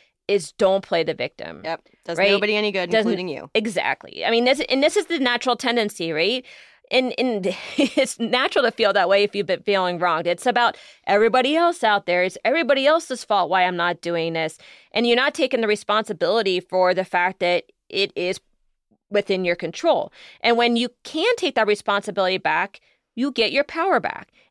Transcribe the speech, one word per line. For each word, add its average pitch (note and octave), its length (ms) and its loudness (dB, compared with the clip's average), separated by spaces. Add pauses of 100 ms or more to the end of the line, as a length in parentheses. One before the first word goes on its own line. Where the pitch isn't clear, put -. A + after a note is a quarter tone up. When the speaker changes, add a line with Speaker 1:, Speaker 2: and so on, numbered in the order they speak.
(260)
Speaker 1:
is G3+ 260 0
don't G3 320 2
play E3 200 0
the D#3+ 100 -4
victim. G2 500 -10
Speaker 2:
Yep. D#3+ 160 -6 (240)
Does E3 140 -6
Speaker 1:
Right? G3 140 4
Speaker 2:
nobody G#3 240 0
any G#3 160 -2
good, F3+ 180 -4
Speaker 1:
Doesn't A3+ 180 2
Speaker 2:
including F#3 200 -2
you. - 260 -10
Speaker 1:
Exactly. G3 680 -4
I A3+ 80 0
mean, A#3 140 2
this, C4 220 2
and C4+ 140 0
this D#4 140 0
is F#4 100 0
the E4 140 -4
natural B3 340 0
tendency, G#3+ 580 -2
right? G3+ 320 -2 (460)
And, B3+ 280 0
and G3+ 360 -2 (120)
<laughs> - 100 -10
it's - 420 0
natural B3 460 0
to A3+ 80 0
feel G#3 220 2
that F#3 140 4
way G3 140 4
if G3+ 120 0
you've G3+ 120 -2
been F3 160 -2
feeling F3+ 380 0
wronged. E3+ 260 0
It's F3 200 -2
about A#3 300 2 (300)
everybody A#3 480 4
else E4+ 300 2
out G#3 220 2
there. F3+ 180 2
It's F#3 200 -4
everybody C4+ 420 2
else's D#4 360 0
fault F#3 260 0
why F#3 160 4
I'm F3+ 120 0
not E3+ 240 -2
doing E3+ 320 -2
this. D#3+ 260 -4 (320)
And A#3 160 0
you're A#3+ 80 4
not C#4 200 2
taking B3+ 260 0
the A3 80 0
responsibility G#3 920 0
for F#3 360 2
the F#3 100 -2
fact F3+ 340 -2
that F3 320 0 (180)
it - 280 -2
is F3+ 240 -4 (720)
within G3 340 -2
your F3 120 0
control. F3 560 -2 (300)
And A#3 160 2
when A#3+ 180 2
you B3 120 0 (160)
can G#4 320 0
take - 180 -4
that A3 120 2
responsibility G3+ 720 0
back, E3+ 420 -2 (340)
you B3+ 180 -2
get A3+ 200 0
your C#4+ 120 2
power E4 360 0
back. - 300 -8 (200)